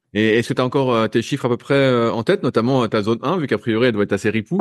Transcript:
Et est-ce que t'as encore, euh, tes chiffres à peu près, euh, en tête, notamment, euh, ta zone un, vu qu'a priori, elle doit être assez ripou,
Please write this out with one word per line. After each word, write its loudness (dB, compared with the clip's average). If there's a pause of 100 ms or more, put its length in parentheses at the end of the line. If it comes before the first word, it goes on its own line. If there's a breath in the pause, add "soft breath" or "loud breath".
(140)
Et 2
est-ce -2
que -4
t'as 0
encore, 0
euh, 2
tes 0
chiffres -4
à 0
peu 0
près, -4
euh, 2
en -4
tête, 0
notamment, 2
euh, -2
ta -2
zone 0
un, -2
vu -4
qu'a 0
priori, 0
elle 0
doit 2
être -4
assez -2
ripou, -2